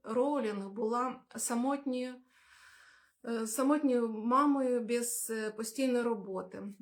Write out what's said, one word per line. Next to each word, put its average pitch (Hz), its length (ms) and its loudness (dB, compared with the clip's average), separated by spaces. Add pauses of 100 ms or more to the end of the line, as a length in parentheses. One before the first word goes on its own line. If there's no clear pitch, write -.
Роулінг 220 680 0
була 240 520 -2 (160)
самотньою, 254 800 -2 (1080)
е, 226 220 -2
самотньою 262 640 4
мамою 247 720 4
без, 233 500 -2
е, 220 200 -2
постійної 240 540 0
роботи. 190 580 -4 (200)